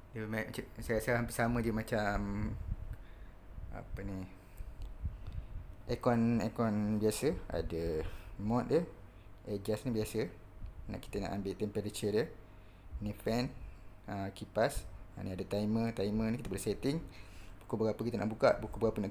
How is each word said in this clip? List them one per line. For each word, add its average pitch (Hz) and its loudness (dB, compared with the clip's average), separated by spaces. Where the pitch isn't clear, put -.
Dia 110 -6
ma-, 110 0
saya 110 4
rasa 123 4
hampir 117 0
sama 120 4
je 113 4
macam, 104 2
apa - -6
ni, 98 -4
aircon, 117 4
aircon 107 2
biasa. 107 4
Ada 82 0
mode 117 2
dia, 160 6
adjust 107 0
ni 113 0
biasa. 107 0
Nak, 98 -6
kita 101 -4
nak 90 -2
ambil 95 -2
temperature 104 0
dia. 107 4
Ni 104 -2
fan, 120 2
ah, 98 -2
kipas. - 2
Ah, 98 -4
ni 95 -2
ada 90 -2
timer, 107 2
timer 107 2
ni 117 2
kita 135 -4
boleh 98 -2
setting. 139 2
Pukul 110 2
berapa 104 2
kita 113 0
nak 104 2
buka, 113 8
pukul - 0
berapa 110 4
nak 101 2